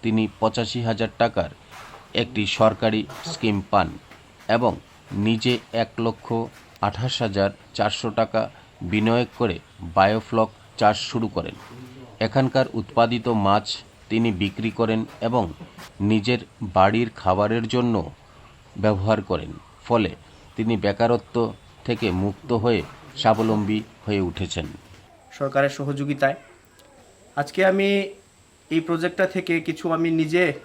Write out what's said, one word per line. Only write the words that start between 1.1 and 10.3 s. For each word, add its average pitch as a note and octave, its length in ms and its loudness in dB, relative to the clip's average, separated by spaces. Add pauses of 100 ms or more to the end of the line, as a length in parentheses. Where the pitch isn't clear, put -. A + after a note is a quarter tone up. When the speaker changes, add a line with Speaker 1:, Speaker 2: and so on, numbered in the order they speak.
Speaker 1:
টাকার A2+ 320 0 (640)
একটি G#2+ 320 -2
সরকারি A2 540 2 (240)
স্কিম A2+ 320 -2 (140)
পান F2+ 180 2 (600)
এবং A#2 240 2 (420)
নিজে A2+ 440 0 (140)
এক A2+ 260 -2
লক্ষ A#2 280 -4 (540)
আঠাশ G#2+ 420 -2
হাজার G2 280 0 (240)
চারশো G#2+ 360 -2
টাকা A2+ 300 0 (420)
বিনিয়োগ A2 460 2 (100)
করে G#2 180 0 (240)
বায়োফ্লক G#2 680 2 (280)